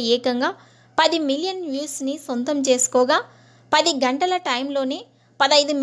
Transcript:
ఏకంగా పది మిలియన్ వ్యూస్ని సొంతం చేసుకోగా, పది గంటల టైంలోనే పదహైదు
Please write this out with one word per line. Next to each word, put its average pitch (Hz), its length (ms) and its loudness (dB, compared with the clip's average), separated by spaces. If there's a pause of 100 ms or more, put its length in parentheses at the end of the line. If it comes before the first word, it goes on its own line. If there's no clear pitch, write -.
(160)
ఏకంగా 247 340 0 (520)
పది 330 180 4 (100)
మిలియన్ 359 340 -4 (100)
వ్యూస్ని 277 420 -6 (120)
సొంతం 277 320 -2 (100)
చేసుకోగా, 254 500 2 (560)
పది 320 180 2 (120)
గంటల 349 300 0 (140)
టైంలోనే 269 500 -2 (440)
పదహైదు 294 400 4